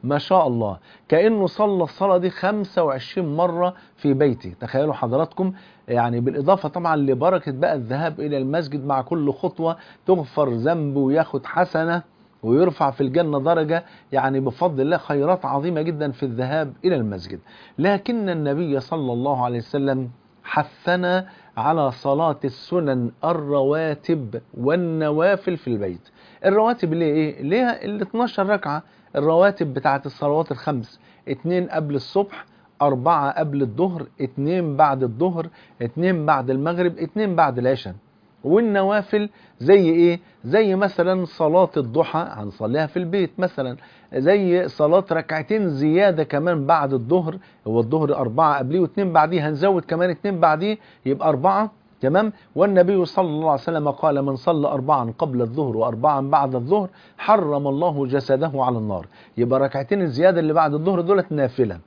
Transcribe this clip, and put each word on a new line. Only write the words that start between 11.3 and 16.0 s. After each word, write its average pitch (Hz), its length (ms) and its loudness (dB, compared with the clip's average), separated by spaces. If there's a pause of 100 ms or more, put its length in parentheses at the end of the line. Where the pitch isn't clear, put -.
حسنة 170 560 -2 (420)
ويرفع 143 480 2
في 123 100 -6
الجنة 143 380 0
درجة، 160 440 0 (280)
يعني 135 280 0
بفضل 135 420 -2
الله 156 160 0
خيرات 160 480 0
عظيمة 147 360 -2
جدًا 151 300 -4